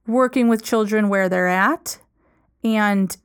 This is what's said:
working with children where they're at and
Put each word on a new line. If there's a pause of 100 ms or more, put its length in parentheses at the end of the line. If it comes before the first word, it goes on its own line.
working
with
children
where
they're
at (680)
and